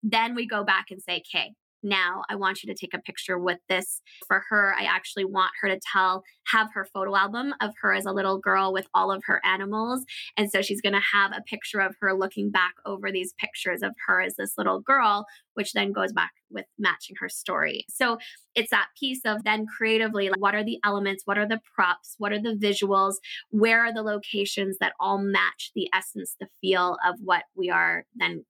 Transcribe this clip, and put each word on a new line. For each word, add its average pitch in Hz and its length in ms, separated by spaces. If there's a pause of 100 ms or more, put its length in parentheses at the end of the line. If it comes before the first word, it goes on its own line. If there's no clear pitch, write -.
then 226 320
we 240 100
go 214 160
back 190 300
and 190 100
say, 175 220 (100)
"Okay, 139 200 (260)
now 190 480
I 202 60
want 196 280
you 202 100
to - 60
take 180 160
a 180 60
picture - 380
with 175 200 (100)
this." 185 320 (280)
For 190 200
her, 202 300
I 196 60
actually 190 400
want 190 360
her 208 80
to 190 120 (120)
tell, 190 300 (240)
have 220 280
her 196 100
photo 196 320
album 226 440
of 214 200
her 196 140
as 196 120
a 190 60
little 196 260
girl 190 340
with 190 220
all 190 160
of 190 160
her 202 180
animals. 214 600 (320)
And 208 140
so 196 120
she's 196 180
gonna 202 220 (100)
have 196 200
a 208 100
picture - 380
of 190 200
her 190 140
looking 196 360
back 185 240 (120)
over 196 240
these 185 280
pictures - 440
of 196 120 (120)
her 185 140
as 185 160
this 202 200
little 190 240
girl, 214 460 (280)
which 208 180
then 202 200
goes 196 200
back - 200 (180)
with - 160 (120)
matching 190 400
her - 100
story. - 600
So 233 300 (360)
it's 226 160
that 208 180 (100)
piece 262 260
of 214 200
then 214 220
creatively, 220 640
like, 190 100
what 196 140
are 208 100
the 226 200
elements? 202 420
What 202 120
are 208 80
the 220 140 (140)
props? - 440
What 202 140
are 208 80
the 220 160
visuals? 196 580 (360)
Where 226 340
are 233 80
the 226 100
locations 202 760
that - 220
all 196 180
match 196 560
the 196 180
essence, 190 460
the 190 100 (120)
feel 185 440
of 180 160
what 185 240 (120)
we 180 140
are 170 340 (100)
then 170 360